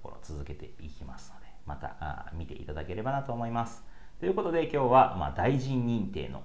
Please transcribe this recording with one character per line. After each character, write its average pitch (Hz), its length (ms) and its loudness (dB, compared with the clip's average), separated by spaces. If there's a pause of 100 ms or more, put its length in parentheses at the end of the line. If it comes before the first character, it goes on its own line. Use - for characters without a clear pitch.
こ - 80 -10
ろ - 60 -12
を - 60 -10
続 76 220 -6
け 71 100 -8
て - 260 -10
い 78 80 -10
き - 160 -10
ま - 140 -10
す - 160 -10
の - 60 -12
で、 - 60 -12 (200)
ま - 100 -6
た、 - 240 -8
あ - 320 -6
ー、 80 40 -6
見 82 100 -6
て - 80 -10
い - 100 -8
た - 80 -6
だ 78 140 -6
け 90 80 -6
れ 107 80 -2
ば 131 100 0
な 139 100 0
と 131 120 -4
思 117 120 -2
い 117 40 -4
ま 117 160 0
す。 - 180 -10 (340)
と 170 80 -2
い 190 40 6
う 190 40 2
こ 190 80 2
と 175 80 0
で、 165 120 4
今 147 220 2
日 - 20 6
は、 123 300 10
ま 82 100 0
あ、 69 60 -2
大 127 280 4
臣 127 260 2
認 107 260 2
定 71 180 -4
の 69 140 -8